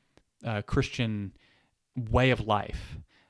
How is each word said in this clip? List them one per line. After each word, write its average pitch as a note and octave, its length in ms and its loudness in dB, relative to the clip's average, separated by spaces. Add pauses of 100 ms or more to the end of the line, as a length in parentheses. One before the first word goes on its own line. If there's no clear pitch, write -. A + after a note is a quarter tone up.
(440)
uh, G#2+ 180 -2
Christian A2 680 -2 (640)
way B2 340 4
of A#2 100 2
life. G#2 580 -2 (320)